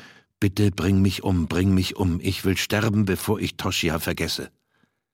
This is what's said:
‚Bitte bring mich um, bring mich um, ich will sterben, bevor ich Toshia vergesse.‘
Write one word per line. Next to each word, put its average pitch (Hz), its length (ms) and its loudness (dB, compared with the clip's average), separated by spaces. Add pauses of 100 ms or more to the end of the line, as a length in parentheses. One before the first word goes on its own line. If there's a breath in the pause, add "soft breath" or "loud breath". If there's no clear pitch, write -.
(380 loud breath)
‚Bitte 101 320 2
bring 95 300 2
mich 95 220 2
um, 87 240 0
bring 92 260 2
mich 92 240 0
um, 87 240 0
ich - 240 -4
will 95 140 2
sterben, 107 480 0
bevor 95 340 -2
ich - 160 -6
Toshia 85 440 -2
vergesse.‘ 78 500 -6 (640)